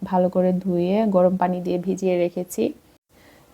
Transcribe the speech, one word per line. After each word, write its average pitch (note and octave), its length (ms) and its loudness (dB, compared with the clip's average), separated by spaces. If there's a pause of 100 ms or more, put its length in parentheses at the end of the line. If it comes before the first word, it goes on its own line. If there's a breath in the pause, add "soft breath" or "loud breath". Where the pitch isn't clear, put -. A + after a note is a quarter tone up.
ভালো F3+ 260 2
করে F#3 240 2
ধুয়ে F#3 520 0
গরম F#3 320 2
পানি F3+ 240 -2
দিয়ে F3+ 160 -2
ভিজিয়ে F#3 400 -2
রেখেছি। F3+ 560 -4 (800 soft breath)